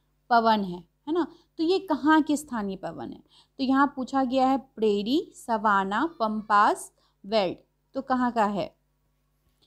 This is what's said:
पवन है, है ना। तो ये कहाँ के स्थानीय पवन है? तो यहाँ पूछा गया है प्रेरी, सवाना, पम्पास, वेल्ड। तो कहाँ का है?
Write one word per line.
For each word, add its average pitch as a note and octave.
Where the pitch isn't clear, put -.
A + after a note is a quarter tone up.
पवन A3+
है, F3+
है D4+
ना। E4
तो E4
ये F4+
कहाँ D#4
के D4+
स्थानीय G3+
पवन E3
है? -
तो C4+
यहाँ C4+
पूछा C4+
गया C4
है C4+
प्रेरी, A3
सवाना, G#3+
पम्पास, G#3+
वेल्ड। G3
तो C4+
कहाँ B3+
का A#3
है? G3+